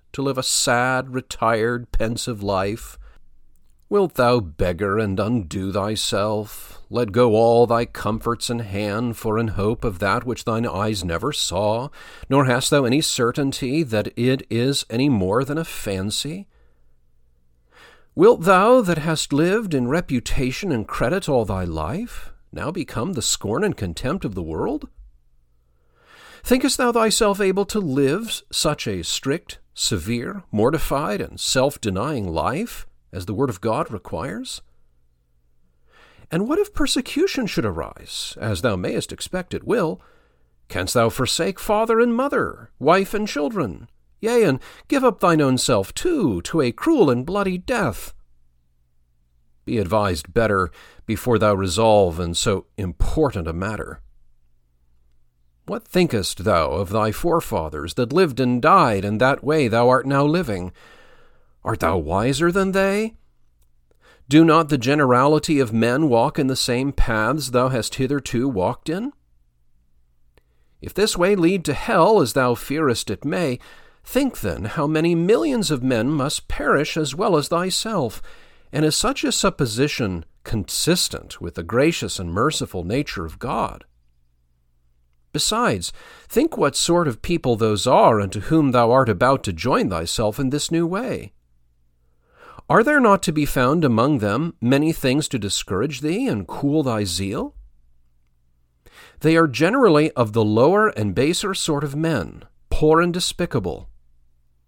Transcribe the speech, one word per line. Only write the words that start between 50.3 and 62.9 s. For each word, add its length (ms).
better 380
before 340
thou 140
resolve 640
in 140
so 340
important 720
a 60
matter. 480
What 220
thinkest 560
thou 280
of 180
thy 220
forefathers 840
that 180
lived 260
and 220
died 440
in 120
that 260
way 240
thou 220
art 160
now 200
living? 460
Art 180
thou 160
wiser 540
than 200
they? 440